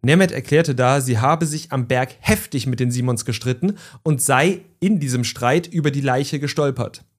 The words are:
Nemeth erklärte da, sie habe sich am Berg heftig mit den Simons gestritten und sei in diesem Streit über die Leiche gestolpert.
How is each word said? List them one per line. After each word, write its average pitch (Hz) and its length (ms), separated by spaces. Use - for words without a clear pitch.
Nemeth 175 280
erklärte 147 420
da, 127 260
sie 123 180
habe 156 280
sich 156 240
am 127 160
Berg 127 340
heftig 151 460
mit 123 140
den 123 100
Simons 123 340
gestritten 127 540
und 147 180
sei 143 400
in 196 180
diesem 127 260
Streit 127 440
über 147 240
die 139 80
Leiche 139 400
gestolpert. 139 640